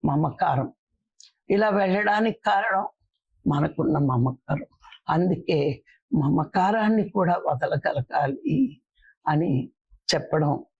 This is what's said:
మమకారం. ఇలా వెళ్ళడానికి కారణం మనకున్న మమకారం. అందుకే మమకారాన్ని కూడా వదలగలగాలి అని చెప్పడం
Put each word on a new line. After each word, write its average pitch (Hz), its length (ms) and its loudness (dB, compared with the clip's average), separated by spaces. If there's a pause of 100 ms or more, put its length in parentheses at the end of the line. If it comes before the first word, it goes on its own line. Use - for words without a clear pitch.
మమకారం. 147 680 -2 (760)
ఇలా 208 180 2
వెళ్ళడానికి 208 800 0
కారణం 208 400 0 (600)
మనకున్న 156 520 0
మమకారం. 131 680 0 (420)
అందుకే 160 720 0 (320)
మమకారాన్ని 190 960 0
కూడా 175 380 0
వదలగలగాలి 147 1400 -2 (460)
అని 156 420 0 (440)
చెప్పడం 151 500 0 (140)